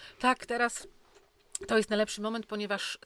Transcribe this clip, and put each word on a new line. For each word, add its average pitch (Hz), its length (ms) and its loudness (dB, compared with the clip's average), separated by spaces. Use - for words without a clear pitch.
Tak, 254 260 2
teraz 240 420 -2
to 226 80 4
jest 214 140 4
najlepszy 214 320 2
moment, 220 240 -4
ponieważ 208 580 -4